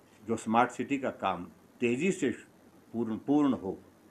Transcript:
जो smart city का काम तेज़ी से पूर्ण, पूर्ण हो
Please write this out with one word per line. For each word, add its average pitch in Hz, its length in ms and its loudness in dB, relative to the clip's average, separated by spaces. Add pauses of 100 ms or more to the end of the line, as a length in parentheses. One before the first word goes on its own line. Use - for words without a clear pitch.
(280)
जो 113 80 0
smart 117 360 2
city 131 260 -2
का 131 120 -2
काम 92 380 -2 (320)
तेज़ी 127 320 2
से 139 180 -2 (640)
पूर्ण, 110 240 -2
पूर्ण 143 360 2
हो 92 260 -4 (320)